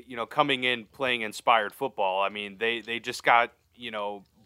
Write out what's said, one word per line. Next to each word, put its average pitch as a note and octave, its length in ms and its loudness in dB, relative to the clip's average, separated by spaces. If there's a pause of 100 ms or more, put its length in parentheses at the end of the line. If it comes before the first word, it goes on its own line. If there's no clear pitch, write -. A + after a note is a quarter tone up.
you B2+ 80 -12
know, A#2 100 -4
coming C#3 380 0
in A#2+ 220 0
playing B2 360 -4
inspired G#2+ 520 2
football. G2 500 -2
I G2 60 2
mean, G2+ 280 -10
they, A2+ 240 -2
they A#2 180 -6
just A#2+ 240 -8
got, A#2+ 280 6 (240)
you A#2+ 160 -12
know, G#2 320 -8 (220)